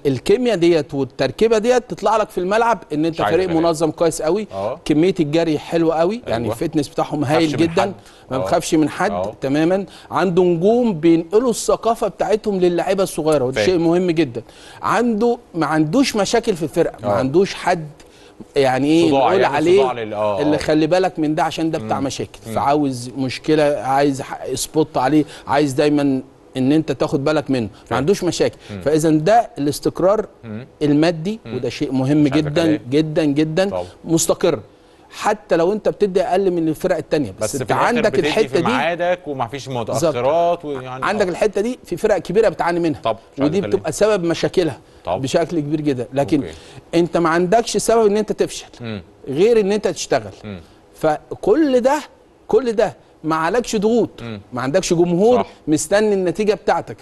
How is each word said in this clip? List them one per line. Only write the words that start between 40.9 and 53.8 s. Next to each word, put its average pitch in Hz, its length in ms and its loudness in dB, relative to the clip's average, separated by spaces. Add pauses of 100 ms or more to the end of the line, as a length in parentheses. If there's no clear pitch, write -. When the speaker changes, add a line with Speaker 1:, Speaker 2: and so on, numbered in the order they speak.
Speaker 1:
عندك 208 200 0
Speaker 2:
آه. 180 40 -2
Speaker 1:
الحتة 202 300 0
دي 240 240 -4
في 175 120 -8
فرق 208 220 0
كبيرة 202 300 2
بتعاني 175 320 -2
منها، 165 200 -2
Speaker 2:
طبعًا، 110 180 -4 (160)
مش - 60 -8
عايز - 100 2
Speaker 1:
ودي - 80 -2
Speaker 2:
أتكلم. 107 120 -2
Speaker 1:
بتبقى 104 220 -2
سبب 202 320 0
مشاكلها 160 540 -2 (260)
Speaker 2:
طبعًا. 92 140 -2
Speaker 1:
بشكل 160 420 -2
كبير 151 200 -2
جدًا، 131 320 -2
لكن 139 300 0
Speaker 2:
أوكي. 82 100 -10 (420)
Speaker 1:
انت 175 220 2
ما 170 120 2
عندكش 180 480 0
سبب 226 300 4
ان 202 100 2
انت 208 160 -2
تفشل - 340 -4 (140)
Speaker 2:
مم. 110 220 -8 (260)
Speaker 1:
غير 214 320 4
ان 196 120 2
انت 214 160 -2
تشتغل. 120 440 -4 (120)
Speaker 2:
مم. 98 160 -12 (340)
Speaker 1:
فكل 247 840 0
ده، 277 200 2 (480)
كل 233 240 2
ده 196 240 0 (280)
ما 156 120 0
عليكش 196 400 -2
ضغوط، 214 460 0